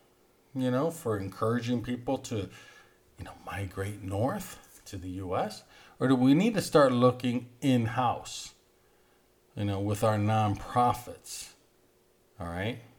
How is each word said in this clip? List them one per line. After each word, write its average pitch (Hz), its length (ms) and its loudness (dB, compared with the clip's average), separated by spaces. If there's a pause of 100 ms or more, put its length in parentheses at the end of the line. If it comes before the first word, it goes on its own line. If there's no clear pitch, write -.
(540)
you 127 160 -2
know, 143 220 0
for 110 260 -4
encouraging 117 640 -2
people 127 360 -4
to, 101 300 -6 (680)
you 87 60 -14
know, - 80 -14 (120)
migrate 98 560 -8
north 107 880 -6
to 104 100 -12
the 90 120 -10
U 92 280 -6
S? 196 280 -4 (340)
Or 123 80 0
do 131 80 6
we 127 200 6
need 214 200 4
to 185 80 0
start 139 300 6
looking 123 560 2 (120)
in-house, 123 960 0 (1000)
you 104 80 -4
know, 101 160 -2
with 104 240 0
our 107 120 4
nonprofits, 107 1300 0 (920)
all 87 80 -8
right, 95 320 -6 (200)